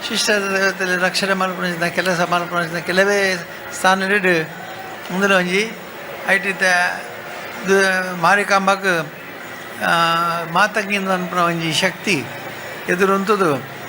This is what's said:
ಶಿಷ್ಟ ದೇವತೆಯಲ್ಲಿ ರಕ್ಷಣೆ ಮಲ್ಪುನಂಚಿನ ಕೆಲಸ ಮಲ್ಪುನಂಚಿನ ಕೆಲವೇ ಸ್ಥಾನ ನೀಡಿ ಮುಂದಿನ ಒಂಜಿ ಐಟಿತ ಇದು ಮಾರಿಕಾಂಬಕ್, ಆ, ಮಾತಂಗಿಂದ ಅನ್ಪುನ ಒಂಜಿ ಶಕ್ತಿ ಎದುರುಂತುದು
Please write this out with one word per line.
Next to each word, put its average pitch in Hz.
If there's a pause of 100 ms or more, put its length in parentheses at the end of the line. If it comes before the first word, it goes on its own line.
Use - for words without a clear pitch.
ಶಿಷ್ಟ 214
ದೇವತೆಯಲ್ಲಿ 190
ರಕ್ಷಣೆ 185
ಮಲ್ಪುನಂಚಿನ 180
ಕೆಲಸ 175
ಮಲ್ಪುನಂಚಿನ 170
ಕೆಲವೇ 190 (260)
ಸ್ಥಾನ 190
ನೀಡಿ 185 (640)
ಮುಂದಿನ 196
ಒಂಜಿ 190 (560)
ಐಟಿತ 190 (1040)
ಇದು 190 (440)
ಮಾರಿಕಾಂಬಕ್, 190 (760)
ಆ, 190 (600)
ಮಾತಂಗಿಂದ 202
ಅನ್ಪುನ 180
ಒಂಜಿ 170
ಶಕ್ತಿ 175 (640)
ಎದುರುಂತುದು 190 (160)